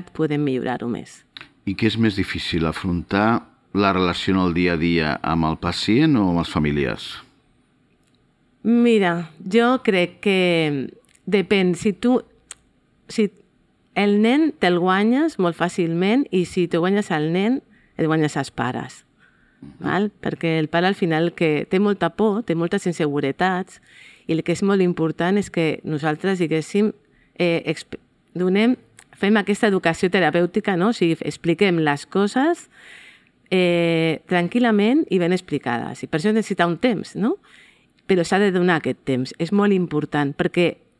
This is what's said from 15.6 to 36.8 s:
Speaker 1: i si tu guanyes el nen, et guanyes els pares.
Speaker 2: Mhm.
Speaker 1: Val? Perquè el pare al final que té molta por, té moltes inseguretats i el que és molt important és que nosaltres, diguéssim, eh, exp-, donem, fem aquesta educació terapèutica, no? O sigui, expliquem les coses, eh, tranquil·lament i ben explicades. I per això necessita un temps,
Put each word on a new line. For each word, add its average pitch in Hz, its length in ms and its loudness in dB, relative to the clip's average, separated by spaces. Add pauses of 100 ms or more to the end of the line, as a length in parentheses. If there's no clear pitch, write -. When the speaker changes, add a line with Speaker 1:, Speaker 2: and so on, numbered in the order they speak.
Speaker 1:
i 185 160 0
si 175 240 -2
tu 170 160 0
guanyes 202 240 0
el 156 240 -2
nen, 214 300 0 (340)
et 165 80 -2
guanyes 156 320 0
els 139 160 -6
pares. 123 540 -8 (540)
Speaker 2:
Mhm. - 200 -20
Speaker 1:
Val? 170 300 -2
Perquè - 480 -4
el 151 100 -2
pare 175 180 0
al 196 80 0
final 165 400 -2
que 151 340 0
té 190 120 0
molta 202 300 0
por, 214 340 -2
té 170 100 -2
moltes 165 320 -2
inseguretats 165 920 -2 (460)
i 165 100 -2
el 160 80 -4
que 175 80 -2
és 165 100 -2
molt 196 200 2
important 175 560 0
és 190 120 -4
que 160 340 -2
nosaltres, 156 540 -2
diguéssim, 170 540 0 (460)
eh, 170 280 0
exp-, - 320 -8 (360)
donem, 196 420 2 (420)
fem 202 180 2
aquesta 208 300 0
educació 180 440 0
terapèutica, 175 680 0
no? 185 140 2
O 233 60 -2
sigui, 165 200 2 (100)
expliquem 170 560 0
les 147 240 -2
coses, 254 640 0 (840)
eh, 170 800 2
tranquil·lament 220 800 2
i 185 80 2
ben 180 140 2
explicades. 123 720 -4
I 135 40 -12
per 160 140 -4
això 208 120 0
necessita 196 340 0
un 170 120 -2
temps, - 380 -2